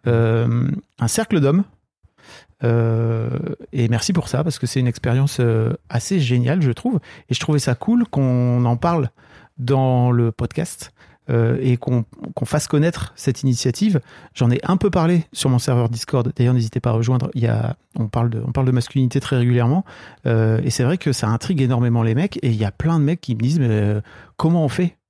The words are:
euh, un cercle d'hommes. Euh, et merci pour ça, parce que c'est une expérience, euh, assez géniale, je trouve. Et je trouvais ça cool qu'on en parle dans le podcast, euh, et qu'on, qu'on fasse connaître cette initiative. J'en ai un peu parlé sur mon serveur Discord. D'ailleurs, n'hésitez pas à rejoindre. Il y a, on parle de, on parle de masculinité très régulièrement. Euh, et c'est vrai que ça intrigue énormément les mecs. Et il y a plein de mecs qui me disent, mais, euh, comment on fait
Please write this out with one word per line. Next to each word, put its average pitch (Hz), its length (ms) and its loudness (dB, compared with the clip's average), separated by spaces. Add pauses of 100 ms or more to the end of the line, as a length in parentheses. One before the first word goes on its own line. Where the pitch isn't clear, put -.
euh, 117 640 2 (320)
un 117 80 0
cercle 214 320 0
d'hommes. 156 240 2 (1000)
Euh, 113 680 0 (420)
et 117 160 0
merci 117 240 0
pour 170 160 -2
ça, 139 160 -2
parce 160 140 -4
que 127 80 -4
c'est 131 140 -2
une 123 60 0
expérience, 127 540 0
euh, 113 320 2 (160)
assez 170 320 -2
géniale, 127 400 0
je 135 100 2
trouve. 214 300 -2 (300)
Et 127 40 2
je - 60 -4
trouvais 151 180 0
ça 131 160 0
cool 233 320 0
qu'on 123 600 0
en 120 100 2
parle 165 320 0 (480)
dans 127 560 2
le 120 200 2
podcast, - 600 -8 (380)
euh, 117 300 2
et 127 160 2
qu'on, 123 280 -2 (300)
qu'on - 100 -4
fasse - 220 -2
connaître 156 480 -2
cette - 280 -4
initiative. 135 580 0 (340)
J'en 120 160 2
ai 123 140 2
un 190 120 0
peu 196 140 0
parlé 170 420 2
sur - 180 -2
mon 123 100 2
serveur 120 280 0
Discord. 117 480 -2
D'ailleurs, 123 180 2
n'hésitez 117 260 -2
pas 120 100 -2
à 113 40 0
rejoindre. 120 400 0
Il 117 80 -2
y 117 40 2
a, 113 300 0 (200)
on 113 120 -2
parle 117 200 0
de, 113 160 -4
on 127 60 -4
parle 131 160 0
de 127 60 2
masculinité 127 480 0
très - 180 -4
régulièrement. 123 460 2 (420)
Euh, 113 380 2
et 123 60 0
c'est - 120 -2
vrai 151 160 2
que 143 140 -2
ça 110 160 -2
intrigue 127 340 -2
énormément 120 400 2
les 113 140 2
mecs. 190 260 -2
Et 135 60 0
il 113 80 2
y 107 80 0
a 101 80 -2
plein 165 260 -2
de 147 60 2
mecs 165 160 -2
qui 120 160 -4
me 110 40 -6
disent, 143 200 0
mais, 123 100 2
euh, 104 300 0 (360)
comment 160 280 2
on 139 40 0
fait 175 280 -2 (140)